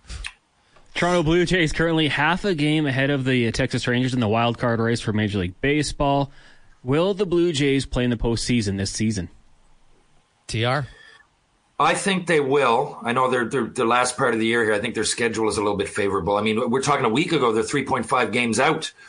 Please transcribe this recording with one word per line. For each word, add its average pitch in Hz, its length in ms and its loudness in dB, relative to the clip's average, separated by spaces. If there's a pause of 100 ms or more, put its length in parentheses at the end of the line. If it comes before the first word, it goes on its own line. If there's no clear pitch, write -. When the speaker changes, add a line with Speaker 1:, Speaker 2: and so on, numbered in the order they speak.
(960)
Speaker 1:
Toronto 175 280 2
Blue 170 240 4
Jays 170 260 2
currently 160 360 2
half 151 360 0
a 202 120 0
game 151 300 0
ahead 135 240 0
of 135 140 -2
the 123 280 2
Texas 127 340 -2
Rangers 127 280 0
in 127 60 0
the 113 80 2
wild 117 300 0
card 117 220 0
race 117 200 0
for 110 120 -4
Major 104 260 0
League 90 220 -4
Baseball. 143 720 0 (500)
Will 160 320 2
the 196 120 -2
Blue 175 260 2
Jays 139 340 0
play 127 180 -2
in 123 60 0
the 117 60 0
postseason 110 640 -2
this 95 120 -4
season? 104 380 -4 (1200)
Speaker 2:
T 113 160 -4
R? 127 220 0 (920)
Speaker 3:
I 160 160 4
think 175 320 -2
they 160 140 4
will. 135 600 2
I 117 100 -2
know 131 180 2
they're, 123 140 2
they're, 117 240 -2
the 117 160 -2
last 123 320 2
part 123 180 0
of 113 60 0
the 113 60 0
year 117 180 2
here, 107 100 2
I 104 60 0
think 110 160 -6
their 110 80 0
schedule 110 440 -2
is 104 100 -2
a 107 40 0
little 101 140 0
bit 98 120 -2
favorable. 98 480 0
I 104 60 0
mean, 110 280 0
we're 131 120 0
talking 139 220 0
a 117 60 2
week 156 200 0
ago, 127 220 2
they're 110 100 0
three 135 220 -2
point 123 220 -4
five 120 260 -2
games 117 260 0
out. 156 340 0 (160)